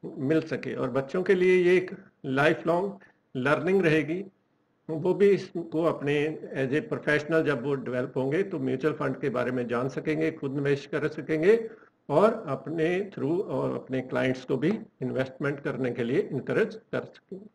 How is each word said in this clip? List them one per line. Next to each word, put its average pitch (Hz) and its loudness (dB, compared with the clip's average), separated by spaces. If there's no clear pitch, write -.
मिल 156 0
सके। 131 -6
और 131 -4
बच्चों 135 -2
के 190 4
लिए 185 4
ये 180 6
एक 180 -2
लाइफ 143 2
लॉन्ग 180 0
learning 151 2
रहेगी, 160 2
वो 165 0
भी 196 6
इसको 170 0
अपने 147 0
as 135 0
a 151 0
professional 151 2
जब 143 0
वो 143 -2
develop 127 -4
होंगे 135 0
तो 196 -4
mutual 135 0
fund 139 -4
के 147 -2
बारे 120 -2
में 123 -2
जान 120 -2
सकेंगे, 156 -2
खुद 139 -6
निवेश 143 0
कर 147 -2
सकेंगे 160 2
और 196 4
अपने 165 -2
through 160 -2
और 135 -2
अपने 131 -4
clients 127 -2
को 139 -2
भी 170 0
investment 131 -4
करने 127 -4
के 120 -2
लिए 131 0
इनकरेज 170 -2
कर 123 -4
सकेंगे। - -18